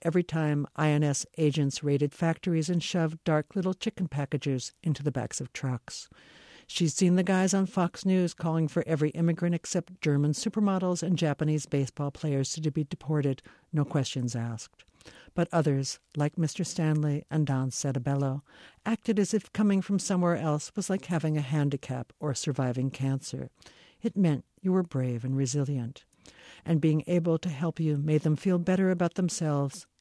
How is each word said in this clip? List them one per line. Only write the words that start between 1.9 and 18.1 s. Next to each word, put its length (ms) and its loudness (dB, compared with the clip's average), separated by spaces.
factories 560 0
and 140 0
shoved 420 -2
dark 320 0
little 160 0
chicken 360 -4
packages 760 -2
into 200 -2
the 80 -2
backs 300 -4
of 140 -10
trucks. 560 -8
She'd 240 0
seen 260 4
the 60 4
guys 320 2
on 100 2
Fox 400 -2
News 300 2
calling 340 0
for 180 0
every 260 0
immigrant 420 0
except 480 -6
German 300 2
supermodels 680 0
and 140 2
Japanese 480 0
baseball 460 -2
players 400 -2
to 200 -4
be 140 -2
deported, 560 -2
no 140 2
questions 500 -2
asked. 480 -8
But 160 0
others, 480 0
like 220 -2
Mister 260 -2
Stanley 680 0
and 160 0
Don 240 0
Cetabello, 720 -2